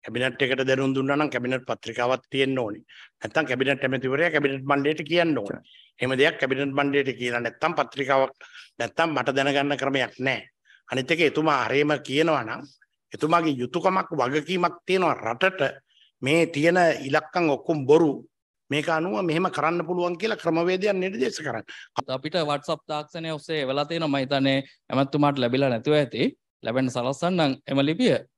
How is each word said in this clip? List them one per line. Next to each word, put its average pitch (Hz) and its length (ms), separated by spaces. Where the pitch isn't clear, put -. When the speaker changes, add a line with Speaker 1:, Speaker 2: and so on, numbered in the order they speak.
Speaker 1:
කැබිනට් 123 380
එකට 131 220
දැනුම් 135 300
දුන්නා 135 240
නම් 151 120
කැබිනට් 127 360
පත්‍රිකාවක් 120 640
තියෙන්න 135 300
ඕනේ. 110 260
නැත්තම් - 300
කැබිනට් 131 380
ඇමතිවරයා 135 480
කැබිනට් 139 320
මණ්ඩලයට 143 400
කියන්න 165 340
ඕනේ. 101 240
එහෙම 127 200
දෙයක් 147 240
කැබිනට් 135 360
මණ්ඩලයට 139 440
කියලා 120 240
නැත්තම් 156 320
පත්‍රිකාවක් 135 600
නැත්තම් 160 360
මට 131 220
දැනගන්න 139 440
ක්‍රමයක් 135 400
නැහැ. 127 260
අනිත් 131 220
එක 165 100
එතුමා 151 400
හරියම 139 380
කියනවා 143 440
නම් 113 180
එතුමාගේ 160 440
යුතුයකමක් 175 540
වගකීමක් 151 680
තියෙනවා 180 380
රටට 151 420
මේ 156 240
තියෙන 165 320
ඉලක්කම් 151 500
ඔක්කොම 147 340
බොරු. 151 280
මේක 151 200
අනුව 170 320
මෙහෙම 170 280
කරන්න 165 320
පුළුවන් 175 360
කියලා 208 200
ක්‍රමවේදයක් 185 560
නිර්දේශ 190 480
කරන්න. 117 240
Speaker 2:
අපිට 139 320
WhatsApp 147 460
තාක්ෂණය 156 480
ඔස්සේ 156 300
එවලා 139 240
තියෙනවා. 165 240
මම 139 80
හිතන්නේ 135 400
ඇමතුමාට 139 540
ලැබිලා 131 300
නැතුව 123 240
ඇති. 147 300
ලැබෙන්න 127 300
සලස්සන්නම් 139 640
එම 139 180
ලිපිය. 160 340